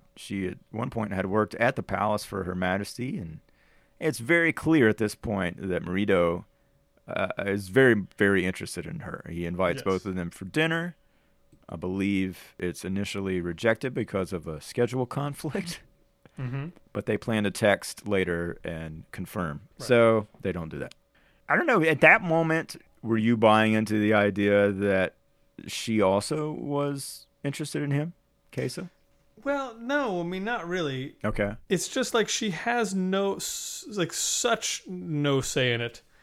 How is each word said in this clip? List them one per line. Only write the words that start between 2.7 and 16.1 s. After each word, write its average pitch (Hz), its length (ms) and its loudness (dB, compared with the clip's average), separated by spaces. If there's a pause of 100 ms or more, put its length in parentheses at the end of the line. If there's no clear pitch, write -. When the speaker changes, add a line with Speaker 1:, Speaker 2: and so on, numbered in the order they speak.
Speaker 1:
and 82 220 -12 (600)
it's 127 180 -2
very 160 340 4
clear 151 360 4
at 107 100 4
this 107 160 -2
point 95 540 -4
that 90 160 -2
Marito, 92 640 2 (600)
uh, 95 220 -4 (100)
is 98 300 -2
very, 110 360 6 (140)
very 98 260 4
interested 90 420 -6
in - 140 -10
her. - 300 -10
He 85 160 -6
invites 87 320 0
Speaker 2:
Yes. - 60 -10
Speaker 1:
both 95 220 0
of 95 100 -4
them 87 140 -4
for - 160 -14
dinner. 165 500 -2 (680)
I - 100 -12
believe 95 840 -2
it's 90 260 -6
initially 95 560 -4
rejected 110 540 -2
because 101 380 -4
of 80 140 -8
a 78 140 -10
schedule 123 460 -2
conflict. 151 800 -6
<laughs> - 40 -20 (480)